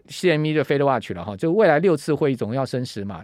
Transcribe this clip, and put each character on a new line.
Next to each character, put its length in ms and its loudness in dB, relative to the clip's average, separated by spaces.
-，C 240 0
M 120 0
E 80 0
的 120 2
Fed 200 2
Watch 280 0
了 120 -10
哈， 120 -8
就 160 0
未 140 4
来 120 6
六 180 4
次 180 -2
会 180 2
议 40 -4
总 120 -4
共 60 -6
要 120 -2
升 180 -4
十 200 -10
码。 200 -10